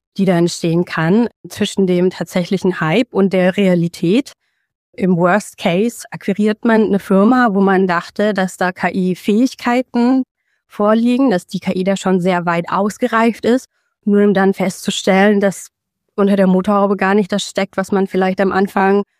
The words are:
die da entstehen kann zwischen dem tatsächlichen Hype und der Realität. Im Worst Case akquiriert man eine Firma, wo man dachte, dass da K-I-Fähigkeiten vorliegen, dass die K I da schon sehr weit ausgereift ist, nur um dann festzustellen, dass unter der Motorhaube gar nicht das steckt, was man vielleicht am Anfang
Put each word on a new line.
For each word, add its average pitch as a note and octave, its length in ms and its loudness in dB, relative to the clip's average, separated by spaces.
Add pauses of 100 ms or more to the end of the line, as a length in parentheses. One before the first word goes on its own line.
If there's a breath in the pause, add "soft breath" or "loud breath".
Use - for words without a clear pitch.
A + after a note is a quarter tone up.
(160)
die F#3+ 80 -2
da F#3 120 2
entstehen E3+ 480 0
kann F#3+ 440 0 (200)
zwischen G3 380 -2
dem F3+ 240 2
tatsächlichen F3+ 720 -4
Hype F3+ 340 0
und F#3+ 180 0
der F#3 240 2
Realität. F3+ 760 0 (640)
Im F#3 220 0
Worst F3+ 400 0
Case G3+ 540 -2
akquiriert G#3 540 -4
man A3+ 180 2
eine G3 160 0
Firma, A3+ 540 2
wo G3 80 0
man F#3+ 260 2
dachte, F#3+ 480 -2
dass F#3 220 -2
da F3+ 160 -2
K-I-Fähigkeiten A#3+ 1500 0 (420)
vorliegen, A#3 640 2
dass F3+ 160 -2
die - 140 -8
K F#3 140 -4
I F#3 100 -4
da G3 120 -2
schon F#3+ 240 0
sehr F3 260 -2
weit F3 240 -2
ausgereift A3+ 760 -2
ist, B3 220 0 (380)
nur G3+ 200 2
um G#3 80 4
dann G3 220 2
festzustellen, G3 840 0
dass G3 300 -2 (460)
unter G3+ 220 2
der F#3+ 100 4
Motorhaube G3 500 2
gar F#3+ 180 0
nicht G#3 160 0
das G3+ 120 -4
steckt, - 340 -8
was F#3+ 160 -6
man G3 140 0
vielleicht F#3 340 -2
am G3 120 0
Anfang G3 500 0 (180)